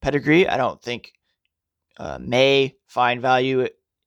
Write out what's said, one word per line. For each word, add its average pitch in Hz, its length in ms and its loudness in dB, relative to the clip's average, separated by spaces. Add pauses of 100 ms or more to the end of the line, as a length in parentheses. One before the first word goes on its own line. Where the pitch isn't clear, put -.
pedigree. 147 460 2
I - 100 -2
don't 120 260 -4
think, 120 300 -10 (840)
uh, 69 240 -12
may 131 560 2 (100)
find 123 340 -2
value 127 480 0 (380)